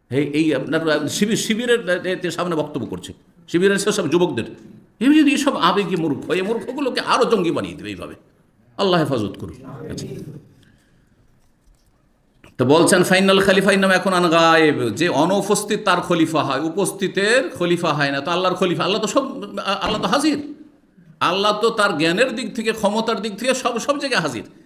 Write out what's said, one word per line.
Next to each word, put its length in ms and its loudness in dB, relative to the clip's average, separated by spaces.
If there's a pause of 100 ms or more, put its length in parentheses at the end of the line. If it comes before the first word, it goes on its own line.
এই, 140 0
এই 320 0
আপনার 520 -2
শিবির, 300 0
শিবিরের 680 0
এতে 240 -4
সামনে 240 -4
বক্তব্য 300 -4
করছে, 280 -12 (340)
শিবিরের 300 2
সেসব 320 0
যুবকদের। 340 0 (560)
এমনি 200 6
যদি 120 6
এসব 240 0
আবেগী 400 0
মূর্খ, 340 -2
এই 120 0
মূর্খগুলোকে 580 -4
আরো 260 2
জঙ্গি 260 2
বানিয়ে 240 -4
দেবে 140 -12
এইভাবে। 260 -12 (600)
আল্লাহ 220 2
হেফাজত 400 -2
করুন। 520 -14
আচ্ছা। 160 -10 (2500)
তো 80 2
বলছেন, 380 6
"ফাইনাল 380 4
খলিফা 300 4
ইন্নামা 220 4
ইয়াকুনু 220 0
আন 140 2
গায়েব", 600 4
যে 200 -2
অনুপস্থিত 760 0
তার 160 2
খলিফা 420 0
হয়, 180 -2
উপস্থিতের 880 0
খলিফা 440 0
হয় 180 0
না। 100 -4
তো 100 -4
আল্লাহর 240 0
খলিফা, 280 0
আল্লাহ 180 -2
তো 60 -2
সব, 180 -4 (320)
আল্লাহ 440 -4
তো 60 -2
হাজির, 460 -2 (640)
আল্লাহ 420 0
তো 80 4
তার 280 0
জ্ঞানের 380 0
দিক 200 -8
থেকে, 160 -4
ক্ষমতার 500 -2
দিক 140 -6
থেকে 180 -2
সব, 260 -4
সব 200 -2
জায়গায় 220 -2
হাজির, 220 -4 (220)